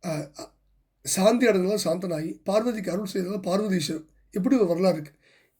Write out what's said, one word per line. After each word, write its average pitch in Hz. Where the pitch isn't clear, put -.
அஹ், 151
அ-, -
சாந்தி 233
அடைந்ததால் 196
சாந்தனாகி, 165
பார்வதிக்கு 220
அருள் 190
செய்ததால் 190
பார்வதீஸ்வரர். 165
இப்படி 240
ஒரு 220
வரலாறு 170
இருக்கு. 151